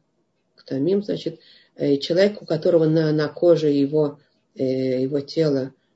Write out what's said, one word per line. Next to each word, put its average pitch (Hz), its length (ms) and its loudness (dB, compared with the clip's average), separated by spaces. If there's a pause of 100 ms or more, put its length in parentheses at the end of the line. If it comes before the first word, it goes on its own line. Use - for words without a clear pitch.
(540)
ктамим, 165 480 -4
значит, 165 380 -8 (340)
э, 143 220 0
человек, 190 440 0
у - 60 -20
которого 160 380 2
на, 156 280 2
на 151 160 0
коже 156 400 2
его, 143 520 0 (340)
э, 131 480 -2
его 139 180 -2
тела 139 520 -2 (240)